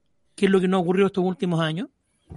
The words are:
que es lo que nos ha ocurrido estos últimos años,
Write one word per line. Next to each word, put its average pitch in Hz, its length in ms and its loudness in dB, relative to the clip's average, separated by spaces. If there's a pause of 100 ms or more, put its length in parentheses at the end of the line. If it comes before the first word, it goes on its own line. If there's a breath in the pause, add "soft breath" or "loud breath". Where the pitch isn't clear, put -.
(360)
que 202 100 0
es 190 60 2
lo 190 80 4
que 185 80 2
nos 190 100 2
ha 185 40 2
ocurrido 185 260 2
estos 185 160 -2
últimos 180 360 -2
años, 160 280 -4 (480)